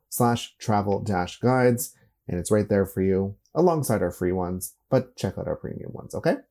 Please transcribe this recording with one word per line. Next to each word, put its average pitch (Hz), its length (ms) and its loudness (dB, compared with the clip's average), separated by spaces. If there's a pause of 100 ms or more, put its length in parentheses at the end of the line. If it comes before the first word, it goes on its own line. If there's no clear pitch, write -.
(100)
slash - 480 0
travel 101 420 0
dash 92 400 -4
guides, 123 540 2 (340)
and 87 100 -4
it's 85 120 -4
right 107 180 2
there 101 160 2
for 95 160 -4
you 95 360 0 (180)
alongside 156 480 2
our 85 80 2
free 90 220 -2
ones, 92 420 -4 (160)
but - 260 0
check - 220 -4
out - 100 -6
our - 80 -4
premium - 380 -12
ones, - 200 -14
okay? 160 220 -2 (140)